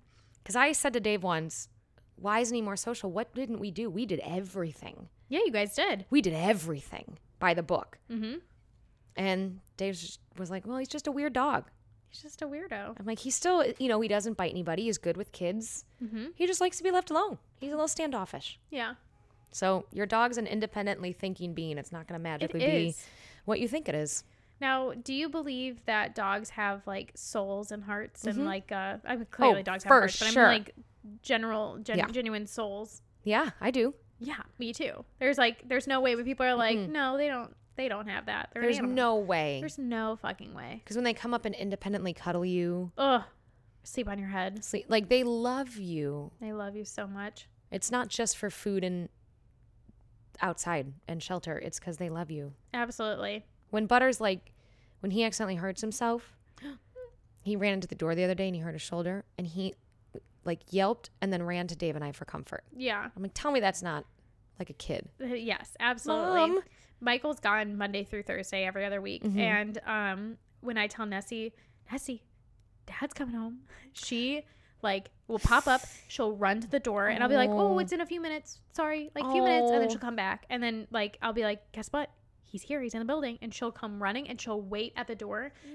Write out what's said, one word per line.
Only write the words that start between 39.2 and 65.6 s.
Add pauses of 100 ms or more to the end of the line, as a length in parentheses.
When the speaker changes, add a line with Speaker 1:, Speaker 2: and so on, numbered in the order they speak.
Speaker 2:
There's
no
fucking
way.
Speaker 1:
'Cause
when
they
come
up
and
independently
cuddle
you.
Speaker 2:
Ugh. (580)
Sleep
on
your
head.
Speaker 1:
Sleep,
like,
they
love
you. (100)
Speaker 2:
They
love
you
so
much. (240)
Speaker 1:
It's
not
just
for
food
and (1300)
outside (160)
and
shelter.
It's
'cause
they
love
you. (200)
Speaker 2:
Absolutely. (260)
Speaker 1:
When
Butters,
like, (480)
when
he
accidentally
hurts
himself, (240)
Speaker 2:
<gasps>
Speaker 1:
he
ran
into
the
door
the
other
day
and
he
hurt
his
shoulder (140)
and
he, (720)
like,
yelped (100)
and
then
ran
to
Dave
and
I
for
comfort. (120)
Speaker 2:
Yeah.
Speaker 1:
I'm
like,
"Tell
me
that's
not (540)
like
a
kid." (120)
Speaker 2:
Uh,
yes,